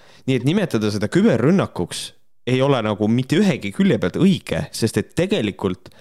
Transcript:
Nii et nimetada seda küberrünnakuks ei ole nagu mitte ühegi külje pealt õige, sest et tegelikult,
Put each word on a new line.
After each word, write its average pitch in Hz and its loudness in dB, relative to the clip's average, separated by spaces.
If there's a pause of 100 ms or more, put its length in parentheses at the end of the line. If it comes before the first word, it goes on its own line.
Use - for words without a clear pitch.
(260)
Nii 131 2
et 120 -2
nimetada 139 0
seda 104 -4
küberrünnakuks 156 0 (400)
ei 127 0
ole 139 2
nagu 107 0
mitte 131 0
ühegi 135 0
külje 196 2
pealt 90 -2
õige, 156 0
sest - -2
et - -4
tegelikult, 107 -4 (120)